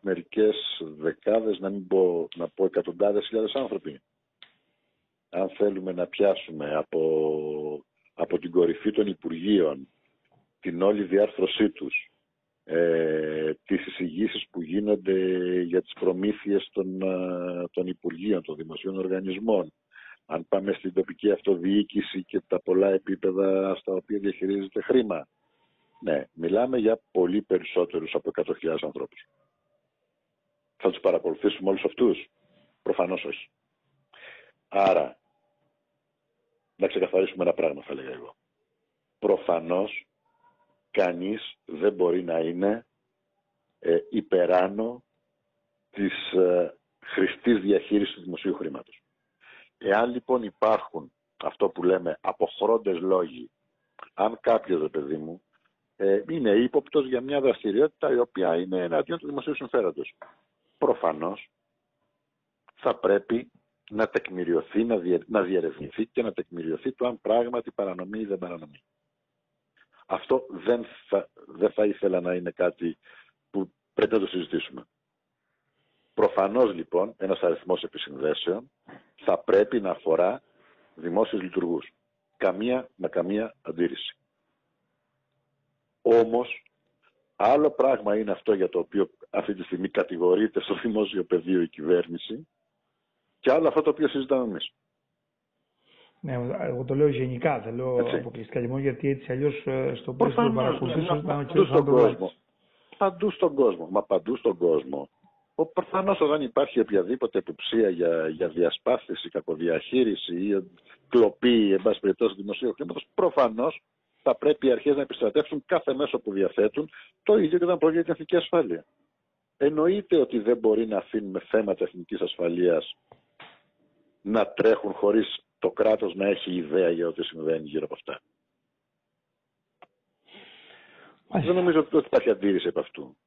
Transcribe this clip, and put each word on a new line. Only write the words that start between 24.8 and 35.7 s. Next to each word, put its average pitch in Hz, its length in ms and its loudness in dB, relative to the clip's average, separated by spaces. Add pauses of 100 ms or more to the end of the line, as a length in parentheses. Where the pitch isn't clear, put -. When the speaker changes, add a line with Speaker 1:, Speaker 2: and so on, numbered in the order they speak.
Speaker 1:
χρήμα, 104 440 0 (760)
ναι, 76 320 0
μιλάμε 107 460 0
για 113 220 2 (120)
πολύ 92 300 2
περισσότερους 87 720 -2
από 78 140 -4
εκατό 80 260 -4
χιλιάδες 80 280 -4
ανθρώπους. - 440 -10 (1500)
Θα - 140 0
τους 85 100 -10
παρακολουθήσουμε 90 680 0
όλους 98 140 -2
αυτούς; - 420 0 (560)
Προφανώς - 420 -2
όχι. - 240 -10 (1200)
Άρα, 92 500 2 (1600)